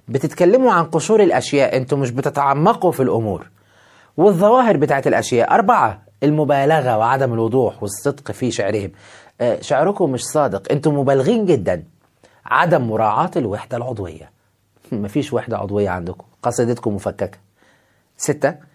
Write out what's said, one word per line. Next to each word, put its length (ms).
بتتكلموا 640
عن 100
قشور 400
الأشياء، 540
انتوا 200
مش 140
بتتعمقوا 800
في 120
الأمور 460
والظواهر 600
بتاعت 300
الأشياء. 460
أربعة، 480
المبالغة 760
وعدم 360
الوضوح 500
والصدق 480
في 200
شعرهم. 400
آه، 200
شعركم 500
مش 120
صادق، 480
انتوا 200
مبالغين 540
جدًا. 380
عدم 360
مراعاة 540
الوحدة 420
العضوية، 540
<laughs> 260
مفيش 420
وحدة 240
عضوية 320
عندكم، 360
قصيدتكم 520
مفككة. 420
ستة، 380